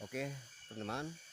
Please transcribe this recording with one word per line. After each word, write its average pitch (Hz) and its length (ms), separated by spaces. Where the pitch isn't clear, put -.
Oke, 131 240
teman-teman, 113 400